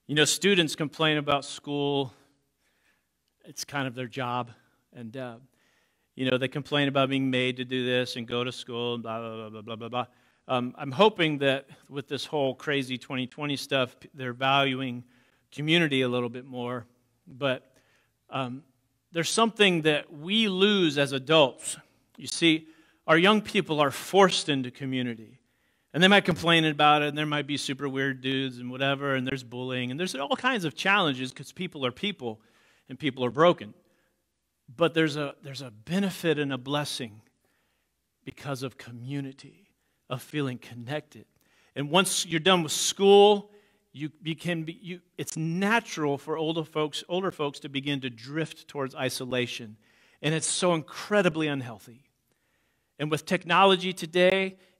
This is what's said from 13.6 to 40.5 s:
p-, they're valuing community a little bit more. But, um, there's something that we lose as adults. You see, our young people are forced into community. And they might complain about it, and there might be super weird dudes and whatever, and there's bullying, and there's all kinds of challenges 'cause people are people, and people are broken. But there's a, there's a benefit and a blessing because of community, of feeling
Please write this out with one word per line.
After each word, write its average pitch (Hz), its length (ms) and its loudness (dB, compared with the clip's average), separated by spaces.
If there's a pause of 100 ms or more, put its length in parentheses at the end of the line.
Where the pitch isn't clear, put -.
p-, - 160 -20
they're 131 180 -8
valuing 131 680 0 (480)
community 151 500 2
a 127 60 2
little 123 220 -2
bit 127 160 -14
more. 123 420 -8 (400)
But, 135 440 -4 (600)
um, 131 320 -6 (480)
there's 160 180 -2
something 208 540 4
that 147 280 2
we 190 360 0
lose 185 500 4
as 135 140 2
adults. 135 640 2 (400)
You 147 80 -16
see, 160 420 2 (380)
our 160 120 6
young 202 240 6
people 151 380 -2
are 143 120 4
forced - 580 4
into 135 220 -2
community. 123 680 -6 (540)
And 151 100 4
they 190 40 8
might 196 180 6
complain 165 400 4
about 151 380 4
it, 147 60 0
and 147 80 -8
there 151 80 -2
might 147 220 -4
be 143 100 -4
super 139 320 -6
weird 135 320 -4
dudes 131 380 -4
and 123 100 -10
whatever, 135 460 -2
and 127 120 -2
there's 135 160 -4
bullying, 123 460 -6
and 135 100 -8
there's 185 140 -4
all 269 220 -2
kinds 254 300 -2
of 151 100 -4
challenges 151 560 0
'cause - 200 -16
people 175 320 -8
are 123 80 0
people, 127 500 -8 (460)
and 127 120 -14
people 127 260 -2
are 120 60 -2
broken. 151 420 2 (1040)
But 165 180 2
there's 160 220 2
a, 143 260 -6
there's 135 200 -14
a 127 100 -14
benefit 165 640 -2
and 139 160 -2
a 131 60 -4
blessing 131 640 -6 (1000)
because 135 380 -10
of 131 160 -10
community, 139 920 -12 (400)
of 135 100 -8
feeling 135 380 -6